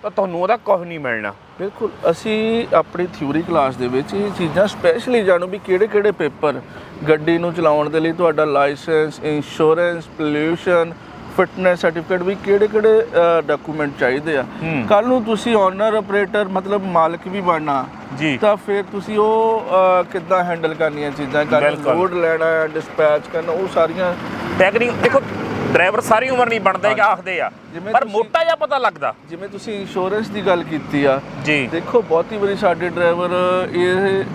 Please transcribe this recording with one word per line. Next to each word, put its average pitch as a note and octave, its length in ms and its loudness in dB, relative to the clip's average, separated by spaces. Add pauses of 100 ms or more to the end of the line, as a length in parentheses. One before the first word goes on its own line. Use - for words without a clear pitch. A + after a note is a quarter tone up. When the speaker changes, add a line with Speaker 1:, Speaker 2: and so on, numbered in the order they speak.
Speaker 1:
ਤਾਂ G#3 80 -6
ਤੁਹਾਨੂੰ F#3 320 -2
ਉਹਦਾ G#3 140 2
ਕੁਛ G3 240 0
ਨਹੀਂ E3+ 200 -10
ਮਿਲਣਾ। A2 340 -2 (240)
Speaker 2:
ਬਿਲਕੁਲ। G#3 320 -6 (200)
ਅਸੀਂ A3 560 -2 (100)
ਆਪਣੀ E3+ 300 0
ਥਿਊਰੀ D3 360 -4
ਕਲਾਸ D3 340 0
ਦੇ B2 120 -4
ਵਿੱਚ C3 260 -2
ਇਹ G3+ 160 -2
ਚੀਜ਼ਾਂ F3+ 360 0
ਸਪੈਸ਼ਲੀ A3 580 2
ਜਾਣੂ F3+ 220 2
ਵੀ F#3+ 120 -8
ਕਿਹੜੇ-ਕਿਹੜੇ G3+ 520 2
ਪੇਪਰ, C#3+ 500 -2 (480)
ਗੱਡੀ D#3 300 4
ਨੂੰ E3+ 160 -2
ਚਲਾਉਣ D3+ 360 2
ਦੇ D#3+ 100 0
ਲਈ E3 120 0
ਤੁਹਾਡਾ D#3+ 320 2
ਲਾਇਸੈਂਸ, D3+ 800 0
ਇੰਸ਼ੋਰੈਂਸ, D#3+ 800 0 (120)
ਪੋਲਿਊਸ਼ਨ, E3 760 0 (460)
ਫਿਟਨੈਸ F3+ 420 2
ਸਰਟੀਫਿਕੇਟ E3+ 420 0
ਵੀ F#3+ 120 0
ਕਿਹੜੇ-ਕਿਹੜੇ, G#3 680 4
ਅ, E3+ 380 2
ਡਾਕੂਮੈਂਟ D3 600 -4
ਚਾਹੀਦੇ C#3+ 360 0
ਆ। B2+ 60 0
Speaker 1:
ਹੂੰ। D3 460 -6
Speaker 2:
ਕੱਲ੍ਹ G#3+ 200 4
ਨੂੰ B3+ 160 2
ਤੁਸੀਂ A3 320 0
ਓਨਰ G3+ 380 2
ਆਪਰੇਟਰ G3+ 540 0
ਮਤਲਬ F#3+ 360 -2
ਮਾਲਕ E3+ 440 2
ਵੀ G3 120 -6
ਬਣਨਾ, D3+ 460 0 (320)
Speaker 1:
ਜੀ। C#3+ 200 0
Speaker 2:
ਤਾਂ G#3 180 4
ਫਿਰ G3+ 360 -4
ਤੁਸੀਂ G#3 260 -4
ਉਹ, A3 460 2 (360)
ਅ, - 20 -2
ਕਿੱਦਾਂ F3+ 420 -2
ਹੈਂਡਲ E3 300 -2
ਕਰਨੀਆਂ D3+ 360 -2
ਚੀਜ਼ਾਂ, D3 340 -2
ਕੱਲ੍ਹ D3 220 2
ਨੂੰ D3 100 0
Speaker 1:
ਬਿਲਕੁਲ। D3 200 0
Speaker 2:
ਲੋਡ F3+ 180 0
ਲੈਣਾ, E3 520 2
ਡਿਸਪੈਚ D3+ 560 0 (100)
ਕਰਨਾ, E3 200 -4
ਉਹ F#3 160 -2
ਸਾਰੀਆਂ F3 460 0 (440)
Speaker 1:
ਟੈਕਨੀਕ G#3+ 320 2
ਦੇਖੋ, - 300 2 (520)
ਡਰਾਈਵਰ F#3 280 4
ਸਾਰੀ A#3 280 2
ਉਮਰ B3 200 2
ਨਹੀਂ A3+ 120 0
ਬਣਦਾ, F#3+ 280 0
ਇਹ G#3+ 60 2
Speaker 2:
ਹਾਂਜੀ। G#3 180 4
Speaker 1:
ਆਖਦੇ F3+ 280 -4
ਆ, A#2 100 -2 (240)
Speaker 2:
ਜਿਵੇਂ F#3+ 180 -8
Speaker 1:
ਪਰ B3 80 4
Speaker 2:
ਤੁਸੀਂ G#3+ 160 -2
Speaker 1:
ਮੋਟਾ A3+ 280 2
ਜਿਹਾ E4 100 2
ਪਤਾ C#4+ 240 -2
ਲੱਗਦਾ। D#3 360 -2 (140)
Speaker 2:
ਜਿਵੇਂ E3+ 200 -12
ਤੁਸੀਂ G3+ 320 -10
ਇੰਸ਼ੋਰੈਂਸ G3 480 -4
ਦੀ G3 180 -4
ਗੱਲ F3+ 160 4
ਕੀਤੀ C#3+ 420 -2
ਆ, C3+ 160 4 (240)
Speaker 1:
ਜੀ। C#3+ 280 2
Speaker 2:
ਦੇਖੋ, E3+ 300 0
ਬਹੁਤੀ G#3+ 340 0
ਵਾਰੀ G3+ 200 0
ਸਾਡੇ F3 320 0
ਡਰਾਈਵਰ F3 420 0 (420)
ਇਹ F#3 520 0 (100)